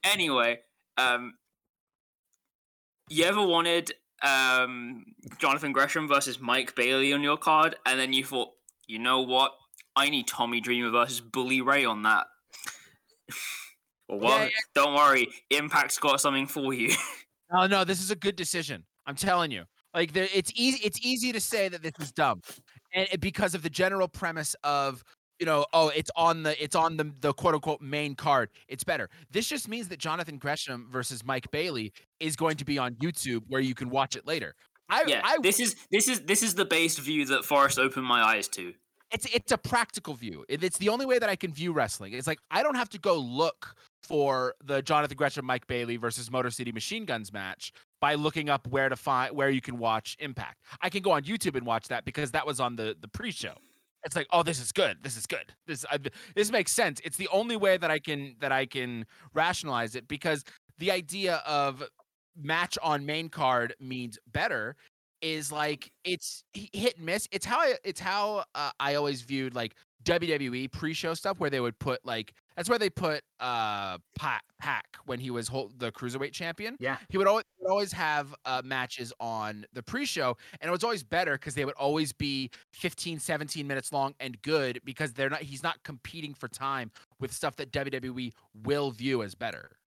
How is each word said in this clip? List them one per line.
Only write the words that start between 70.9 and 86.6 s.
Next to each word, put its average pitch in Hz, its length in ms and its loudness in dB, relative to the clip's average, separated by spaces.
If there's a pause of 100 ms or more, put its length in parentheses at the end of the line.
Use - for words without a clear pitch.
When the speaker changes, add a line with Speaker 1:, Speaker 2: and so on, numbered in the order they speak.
Speaker 2:
stuff 190 260 -4
where 151 120 0
they 135 80 0
would 120 180 -2
put, 127 260 -4
like, 113 300 -6 (240)
that's 175 100 -6
where 240 120 4
they 208 100 2
put, 156 320 -2 (180)
uh, 104 600 -2 (180)
Pa-, 127 220 -4 (200)
Pac 131 240 -4 (220)
when 123 140 -6
he 131 100 -8
was 120 180 -4
hol-, 123 300 -6
the 120 140 -4
Cruiserweight 131 420 -8
champion. 208 460 -8
Speaker 3:
Yeah. 131 180 -2 (120)
Speaker 2:
He 190 100 -2
would 196 80 4
always, 214 180 4 (140)
would 180 100 -4
always 196 220 0
have, 151 420 -2 (120)
uh, 131 200 -2
matches 127 540 -6
on 107 440 -6 (100)
the 123 100 -12
pre-show, 170 520 -2 (240)
and 147 80 -8
it 175 40 0
was 180 120 -2
always 220 200 -2
better 160 340 0
'cause 143 160 -10
they 139 120 -2
would 139 100 -6
always 147 380 0
be 135 360 -4 (240)
fifteen, 165 460 -6
seventeen 151 480 -4
minutes 135 260 -4
long 139 260 -2
and 123 220 -10
good 139 440 0
because 131 280 -6
they're 135 160 0
not, 151 140 -6
he's 139 180 -14
not 165 220 -4
competing 147 500 -12
for - 140 -12
time 135 420 -6 (300)